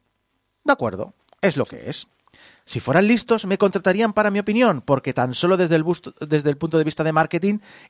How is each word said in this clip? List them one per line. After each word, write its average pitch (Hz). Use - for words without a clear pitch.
De 285
acuerdo, 101
es 170
lo 127
que -
es. -
Si -
fueran 170
listos, 220
me 190
contratarían 202
para 214
mi 196
opinión, 208
porque 135
tan 127
solo 175
desde 170
el 156
busto-, 170
desde 147
el 143
punto 160
de 156
vista 156
de 156
marketing, 175